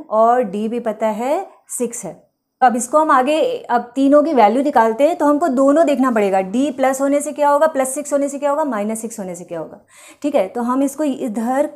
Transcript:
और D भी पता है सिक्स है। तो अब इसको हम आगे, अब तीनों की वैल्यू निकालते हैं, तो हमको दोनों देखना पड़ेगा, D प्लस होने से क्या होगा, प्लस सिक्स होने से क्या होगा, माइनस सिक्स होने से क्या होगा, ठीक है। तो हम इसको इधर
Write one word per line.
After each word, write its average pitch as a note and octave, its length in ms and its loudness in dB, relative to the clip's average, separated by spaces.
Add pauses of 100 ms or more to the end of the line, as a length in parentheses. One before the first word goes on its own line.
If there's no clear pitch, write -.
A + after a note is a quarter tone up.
और A#3 340 2
D G#3 240 -6
भी A#3 120 -6
पता A3 280 -4
है C4 400 -4 (200)
सिक्स A#3 380 -8
है। - 200 -14 (360)
तो B3 40 4
अब A#3 100 4
इसको B3+ 220 -2
हम D#4 140 2
आगे, C#4 460 2
अब A#3+ 380 -4
तीनों C#4 280 6
की D#4+ 100 -2
वैल्यू A#3 300 4
निकालते B3 440 2
हैं, F4 80 0
तो D#4+ 100 0
हमको D4 220 2
दोनों C#4 380 4
देखना C4 260 2
पड़ेगा, G3+ 280 2
D A#3 360 -2
प्लस C4+ 260 0
होने C#4 200 2
से D4+ 100 -8
क्या C#4+ 180 0
होगा, D4 180 4
प्लस C4+ 280 -2
सिक्स D4 180 -6
होने C#4+ 160 0
से C#4 100 -10
क्या C#4+ 100 -2
होगा, D4 140 -2
माइनस A3 380 -4
सिक्स A3 180 -12
होने F#3 160 -10
से F3 80 -16
क्या E3 160 -12
होगा, - 260 -16 (360)
ठीक D4 140 -4
है। F#3+ 120 2
तो A#3+ 140 -8
हम B3 220 -2
इसको C#4+ 200 -4
इधर B3+ 720 -2